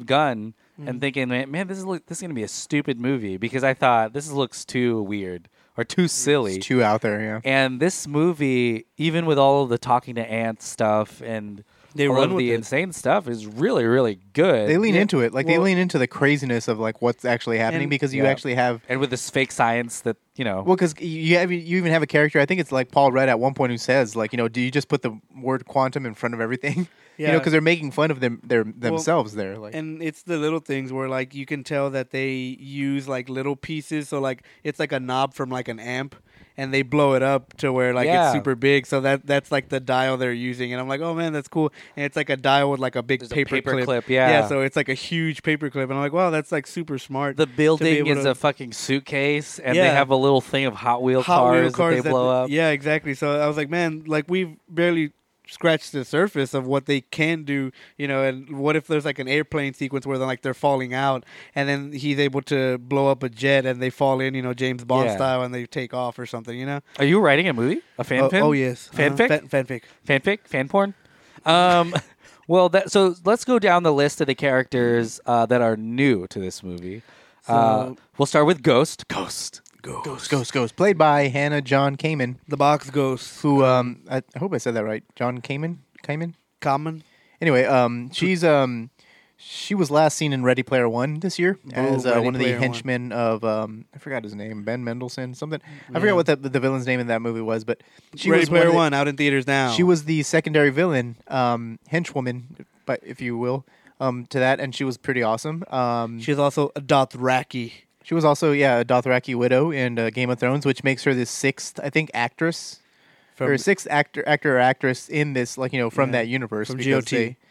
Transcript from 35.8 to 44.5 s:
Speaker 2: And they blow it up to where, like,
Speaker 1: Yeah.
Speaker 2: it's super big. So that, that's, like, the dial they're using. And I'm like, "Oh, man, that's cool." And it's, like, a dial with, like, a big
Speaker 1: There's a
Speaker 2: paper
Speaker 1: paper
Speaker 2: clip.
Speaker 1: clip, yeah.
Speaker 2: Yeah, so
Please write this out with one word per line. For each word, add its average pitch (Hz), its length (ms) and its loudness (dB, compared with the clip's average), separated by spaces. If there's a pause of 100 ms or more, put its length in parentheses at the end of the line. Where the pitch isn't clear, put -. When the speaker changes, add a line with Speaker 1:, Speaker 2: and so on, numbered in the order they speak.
Speaker 2:
And 135 180 -6
they 135 80 2
blow 139 320 2
it 127 80 2
up 135 360 0
to 135 140 -2
where, 127 220 2
like, 123 120 2
Speaker 1:
Yeah. 175 200 4
Speaker 2:
it's 135 100 2
super 131 200 -2
big. 135 280 2
So 139 160 -2
that, 135 280 0
that's, 139 240 0
like, 139 160 -2
the 135 100 -2
dial 131 380 0
they're 123 160 -2
using. 123 400 -6
And 123 80 -6
I'm 131 80 -8
like, 139 120 -4
"Oh, 165 140 -4
man, 165 180 -4
that's 147 140 -6
cool." 156 260 -2 (240)
And 143 80 -4
it's, 143 120 -4
like, 147 140 -2
a 135 60 0
dial 139 360 4
with, 131 80 -2
like, 127 160 -2
a 123 80 -4
big 123 160 -2
Speaker 1:
There's 120 100 -14
a - 60 -8
Speaker 2:
paper 139 200 0
Speaker 1:
paper 131 160 -2
Speaker 2:
clip. 127 120 0
Speaker 1:
clip, 123 240 -2
yeah. 127 220 4
Speaker 2:
Yeah, 107 180 4
so 139 140 0